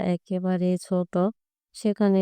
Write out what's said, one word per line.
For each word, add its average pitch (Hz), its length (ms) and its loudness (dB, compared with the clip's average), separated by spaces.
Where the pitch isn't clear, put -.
একেবারেই 180 720 -2
ছোট। 180 360 -4
সেখানে 202 460 2